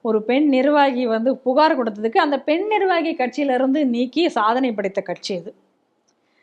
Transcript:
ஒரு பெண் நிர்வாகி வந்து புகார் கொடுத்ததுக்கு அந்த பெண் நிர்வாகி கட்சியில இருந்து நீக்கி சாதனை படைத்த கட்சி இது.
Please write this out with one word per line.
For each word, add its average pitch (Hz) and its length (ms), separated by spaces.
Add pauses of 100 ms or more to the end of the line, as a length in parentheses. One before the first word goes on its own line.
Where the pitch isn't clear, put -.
ஒரு 214 220
பெண் 262 260
நிர்வாகி 269 580
வந்து 226 300
புகார் 269 460
கொடுத்ததுக்கு 220 340
அந்த 294 240
பெண் 339 260
நிர்வாகி 370 480
கட்சியில 277 400
இருந்து 269 320
நீக்கி 254 420
சாதனை 240 440
படைத்த 202 280
கட்சி 190 340
இது. 175 200 (880)